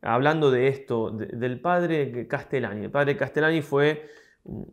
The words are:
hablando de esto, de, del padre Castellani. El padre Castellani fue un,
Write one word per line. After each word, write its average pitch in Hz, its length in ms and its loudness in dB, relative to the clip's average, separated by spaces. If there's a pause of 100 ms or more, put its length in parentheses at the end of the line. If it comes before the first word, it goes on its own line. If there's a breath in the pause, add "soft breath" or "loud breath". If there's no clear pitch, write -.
hablando 143 500 4
de 123 180 4
esto, 120 420 -2
de, 107 160 -6
del 123 340 -6
padre 156 680 0
Castellani. 117 560 -4
El 98 60 -8
padre 143 260 2
Castellani 156 440 0
fue 147 480 0 (360 loud breath)
un, - 280 -12